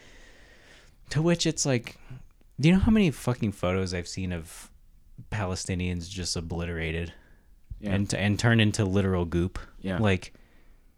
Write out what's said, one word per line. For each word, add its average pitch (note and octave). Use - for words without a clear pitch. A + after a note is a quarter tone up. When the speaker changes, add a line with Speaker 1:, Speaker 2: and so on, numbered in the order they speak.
Speaker 1:
To D3
which E3+
it's D#3
like, B2+
do C#3+
you F3+
know F#3+
how A#3
many G#3
fucking A#2
photos F#2
I've F2
seen F#2
of E2+
Palestinians F2+
just F#2
obliterated E2+
Speaker 2:
Yeah. G#2
Speaker 1:
and, G2+
and G2+
turned A#2
into G#2+
literal F#2+
goop? E2+
Speaker 2:
Yeah. F#2
Speaker 1:
Like, G2